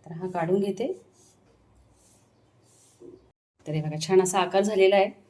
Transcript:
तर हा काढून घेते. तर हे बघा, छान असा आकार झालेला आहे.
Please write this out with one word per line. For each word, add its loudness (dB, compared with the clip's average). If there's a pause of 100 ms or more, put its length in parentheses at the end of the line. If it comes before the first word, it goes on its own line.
तर -16
हा -10
काढून -2
घेते. -6 (2750)
तर -8
हे -2
बघा, -8
छान 6
असा 0
आकार 0
झालेला 4
आहे. 2 (200)